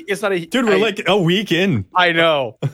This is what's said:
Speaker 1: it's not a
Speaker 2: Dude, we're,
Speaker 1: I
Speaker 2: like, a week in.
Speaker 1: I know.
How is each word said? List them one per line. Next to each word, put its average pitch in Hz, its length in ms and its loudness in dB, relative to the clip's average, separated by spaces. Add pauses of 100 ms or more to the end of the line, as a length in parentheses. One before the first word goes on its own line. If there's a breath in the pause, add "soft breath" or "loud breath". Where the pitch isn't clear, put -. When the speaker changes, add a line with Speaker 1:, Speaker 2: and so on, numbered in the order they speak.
Speaker 1:
it's 202 160 -6
not 202 100 -2
a 175 140 -4
Speaker 2:
Dude, 254 200 -2
we're, 202 80 2
Speaker 1:
I - 20 2
Speaker 2:
like, 208 320 -2
a 196 120 2
week 185 300 0
in. 165 340 0 (120)
Speaker 1:
I 175 160 2
know. 156 460 0 (160)